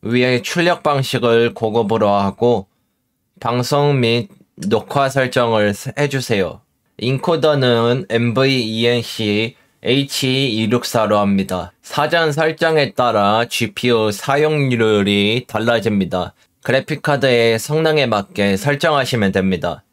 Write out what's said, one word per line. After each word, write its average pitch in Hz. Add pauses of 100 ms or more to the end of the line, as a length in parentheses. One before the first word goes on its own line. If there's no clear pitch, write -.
위에 123
출력 170
방식을 120
고급으로 110
하고 101 (720)
방송 135
및 117 (400)
녹화 117
설정을 117 (240)
해주세요. 120 (380)
인코더는 131
엠브이 120
이엔씨 113 (260)
에이치 135
이육사로 110
합니다. 95 (100)
사전 156
설정에 156
따라 110
지피유 113
사용률이 117
달라집니다. 104 (300)
그래픽 135
카드의 123
성능에 151
맞게 101
설정하시면 139
됩니다. 92